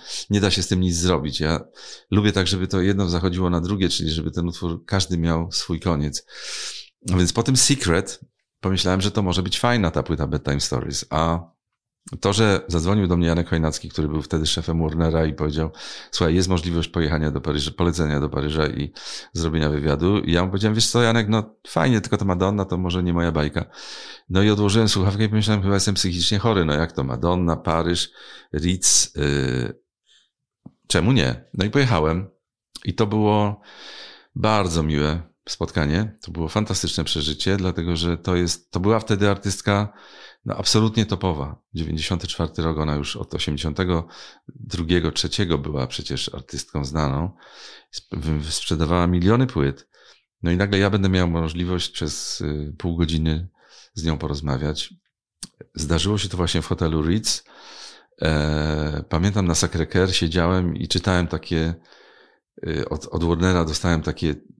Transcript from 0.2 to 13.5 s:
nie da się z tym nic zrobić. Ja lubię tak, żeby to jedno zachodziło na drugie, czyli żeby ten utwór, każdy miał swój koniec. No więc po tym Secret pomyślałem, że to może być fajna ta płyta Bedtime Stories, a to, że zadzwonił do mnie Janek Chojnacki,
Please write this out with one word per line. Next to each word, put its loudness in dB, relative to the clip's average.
nie 4
da 4
się 0
z -4
tym 2
nic 2
zrobić. 0
Ja 0
lubię 4
tak, 2
żeby -2
to 0
jedno 2
zachodziło 0
na 2
drugie, 0
czyli -2
żeby -2
ten -2
utwór, -6
każdy 0
miał 0
swój -4
koniec. -2
No 2
więc 4
po 0
tym 2
Secret 2
pomyślałem, 2
że 0
to 0
może 0
być -2
fajna 2
ta 0
płyta -2
Bedtime -2
Stories, -4
a 0
to, 2
że 4
zadzwonił 2
do 4
mnie 4
Janek 2
Chojnacki, -2